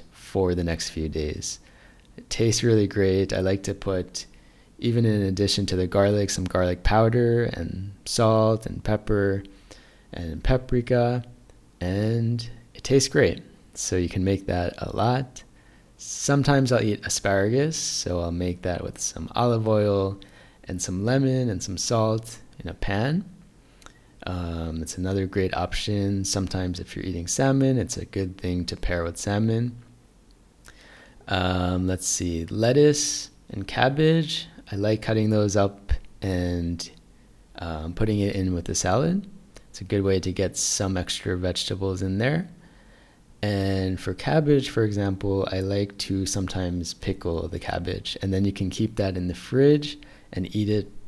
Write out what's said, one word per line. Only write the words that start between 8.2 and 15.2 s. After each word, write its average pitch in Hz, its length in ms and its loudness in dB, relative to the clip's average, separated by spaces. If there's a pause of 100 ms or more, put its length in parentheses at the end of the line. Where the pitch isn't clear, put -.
and - 160 -8
pepper 101 640 2 (680)
and 85 280 -8
paprika, 123 800 2 (580)
and 113 680 0 (240)
it - 100 -16
tastes 135 260 4
great. - 320 2 (320)
So - 240 -4
you 87 120 0
can 92 140 -2
make 98 240 0
that 90 300 -2
a - 180 -8
lot. 127 480 -2 (540)